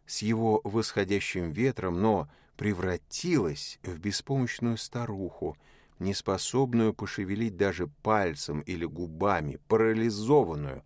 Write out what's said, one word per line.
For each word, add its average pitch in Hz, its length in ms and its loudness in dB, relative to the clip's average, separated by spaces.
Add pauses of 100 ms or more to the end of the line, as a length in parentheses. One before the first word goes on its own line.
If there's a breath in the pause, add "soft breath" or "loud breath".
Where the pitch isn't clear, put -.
с - 160 -4
его 110 440 4
восходящим 98 840 0
ветром, 95 500 0
но 98 280 4 (280 soft breath)
превратилась 95 1300 -2
в 90 140 -8
беспомощную 117 800 -2
старуху, 98 760 -6 (440 soft breath)
неспособную 110 960 2
пошевелить 101 600 -4
даже 90 320 2
пальцем 87 760 0
или 85 220 -6
губами, 82 760 -2 (100)
парализованную 110 1160 2